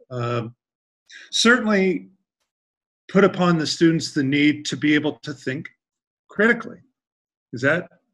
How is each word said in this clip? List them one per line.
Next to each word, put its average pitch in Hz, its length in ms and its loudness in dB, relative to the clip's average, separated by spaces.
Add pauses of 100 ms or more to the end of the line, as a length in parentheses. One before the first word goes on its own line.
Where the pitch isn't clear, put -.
(100)
um, 120 440 -6 (760)
certainly 214 800 2 (1000)
put 196 160 4
upon 180 320 2
the 151 100 -2
students 165 460 0
the 147 100 -2
need 147 440 0
to 143 100 -6
be 151 180 0
able 147 260 0
to 151 120 -12
think 135 360 -10 (600)
critically. 233 500 -2 (760)
Is 117 80 -8
that 160 260 0 (240)